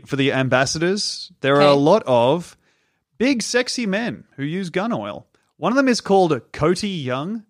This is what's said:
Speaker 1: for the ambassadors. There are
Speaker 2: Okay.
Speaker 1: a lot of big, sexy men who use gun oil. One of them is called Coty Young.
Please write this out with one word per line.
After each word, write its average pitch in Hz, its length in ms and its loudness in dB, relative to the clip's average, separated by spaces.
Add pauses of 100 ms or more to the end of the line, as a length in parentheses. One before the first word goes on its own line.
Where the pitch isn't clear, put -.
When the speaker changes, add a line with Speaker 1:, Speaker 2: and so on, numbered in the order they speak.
Speaker 1:
for - 80 -6
the 135 180 0
ambassadors. 139 1000 -2 (100)
There 139 160 2
are 143 40 4
Speaker 2:
Okay. 147 100 6
Speaker 1:
a 143 40 6
lot 156 320 4
of 131 500 2 (640)
big, 240 240 0
sexy 247 420 -4
men 196 380 -4 (140)
who 135 60 -8
use 170 280 -6
gun 196 200 -4
oil. 104 360 -8 (300)
One 165 140 -2
of 247 40 0
them 269 120 2
is 240 140 2
called 190 300 4 (200)
Coty 180 520 -2
Young. 151 460 -6